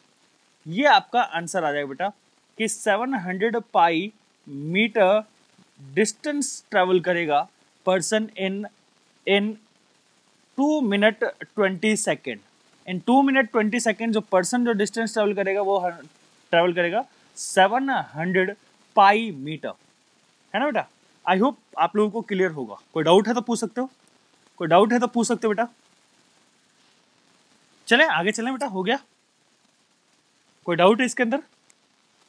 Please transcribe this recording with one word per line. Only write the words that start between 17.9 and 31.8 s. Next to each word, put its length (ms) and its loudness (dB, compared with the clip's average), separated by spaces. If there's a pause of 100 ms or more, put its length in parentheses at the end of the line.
हंड्रेड 640 -2 (420)
पाई 340 6
meter, 420 -10 (800)
है 60 -2
ना 60 0
बेटा? 220 -4 (420)
I 80 2
hope 160 2 (240)
आप 180 -2
लोगों 140 2
को 100 -8
क्लियर 300 -2
होगा। 260 -10 (180)
कोई 100 -2
डाउट 240 6
है 60 0
तो 60 0
पूछ 200 -4
सकते 200 -6
हो, 100 -8 (640)
कोई 120 -6
डाउट 240 6
है 60 2
तो 80 0
पूछ 220 -2
सकते 180 -2
हो 80 0
बेटा। 140 -4 (2250)
चलें 200 4
आगे 260 0
चलें 200 -6
बेटा, 140 -6
हो 160 -6
गया? 160 -2 (1700)
कोई 120 -4
डाउट 240 4
है 60 0
इसके 160 -4
अंदर? 200 -2 (880)